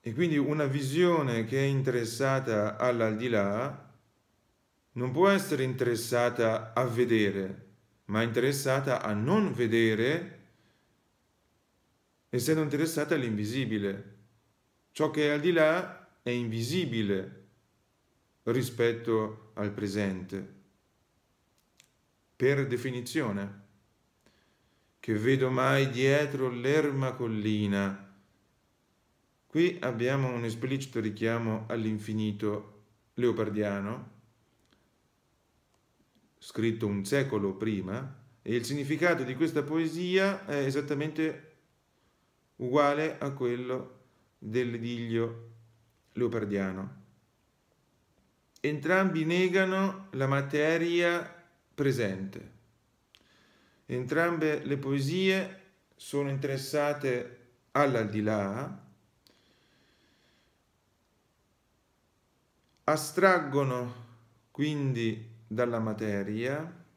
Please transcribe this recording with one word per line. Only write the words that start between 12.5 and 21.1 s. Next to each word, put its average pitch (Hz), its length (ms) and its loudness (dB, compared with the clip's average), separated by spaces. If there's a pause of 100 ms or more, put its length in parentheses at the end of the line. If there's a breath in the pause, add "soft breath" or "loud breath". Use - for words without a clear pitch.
interessata 151 500 0
all'invisibile. 107 1000 -2 (760)
Ciò 156 200 0
che 151 160 2
è - 20 4
al 147 120 2
di 175 100 4
là 165 720 0
è 123 80 -2
invisibile 113 1080 -2 (1000)
rispetto 117 1120 0
al 104 180 -4
presente, 98 840 -4 (1800)